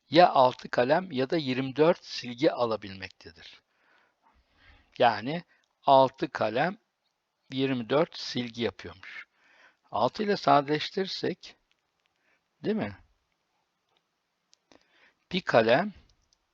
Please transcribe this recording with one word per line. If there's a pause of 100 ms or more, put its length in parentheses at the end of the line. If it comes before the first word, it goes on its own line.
ya
altı
kalem
ya
da
yirmi
dört
silgi
alabilmektedir. (1400)
Yani (420)
altı
kalem (760)
yirmi
dört
silgi
yapıyormuş. (640)
Altı
ile
sadeleştirirsek, (1080)
değil
mi? (2250)
Bir
kalem (600)